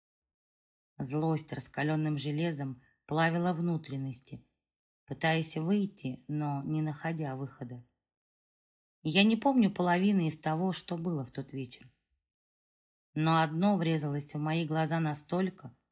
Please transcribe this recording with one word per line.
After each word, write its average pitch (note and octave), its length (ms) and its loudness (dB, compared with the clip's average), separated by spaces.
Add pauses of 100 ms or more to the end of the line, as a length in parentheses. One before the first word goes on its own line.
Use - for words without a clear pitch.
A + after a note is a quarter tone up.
(960)
Злость D3+ 540 0
раскалённым D3+ 680 0
железом C#3+ 640 -2 (240)
плавила E3+ 480 2
внутренности, D3 880 -4 (640)
пытаясь D#3+ 520 0
выйти, E3+ 680 -2
но D3 360 -2
не D#3 180 -2
находя D#3 540 -4
выхода. B2 500 -10 (1200)
Я D#3+ 200 4
не A3 120 6
помню A#3+ 340 4
половины F3+ 600 2
из D#3 100 -6
того, E3 320 -2
что - 260 -6
было E3 280 -4
в B2 60 -16
тот C3+ 220 -10
вечер. B2+ 380 -10 (1200)
Но D#3+ 260 4
одно E3 360 2
врезалось D3+ 560 0
в D3+ 40 -2
мои D#3 300 0
глаза D#3+ 320 0
настолько, E3+ 720 -2 (180)